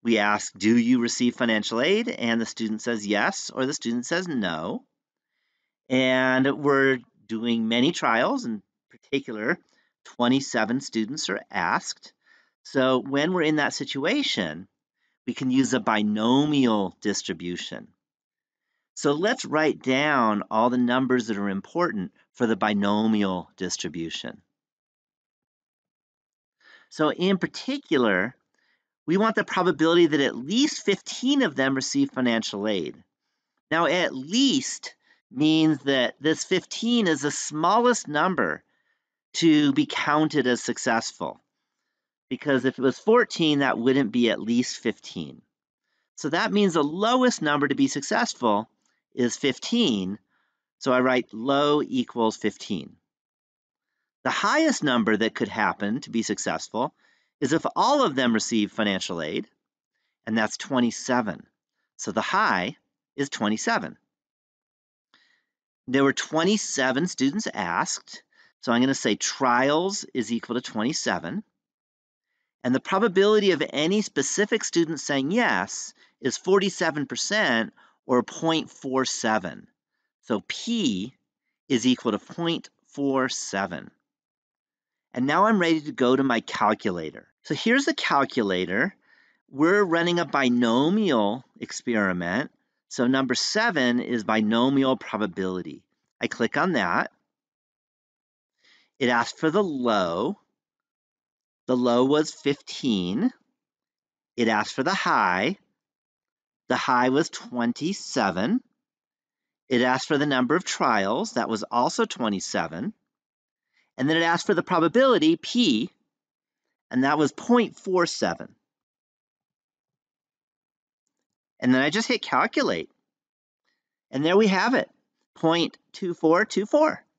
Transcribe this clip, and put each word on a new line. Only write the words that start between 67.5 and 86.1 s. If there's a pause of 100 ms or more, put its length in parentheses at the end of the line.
asked, (380)
so
I'm
gonna
say
trials (100)
is
equal
to
twenty-seven. (1200)
And
the
probability
of
any
specific
student
saying
yes (260)
is
forty-seven
percent, (320)
or
point
four
seven. (580)
So
P (560)
is
equal
to
point (200)
four
seven. (1200)
And
now
I'm
ready
to
go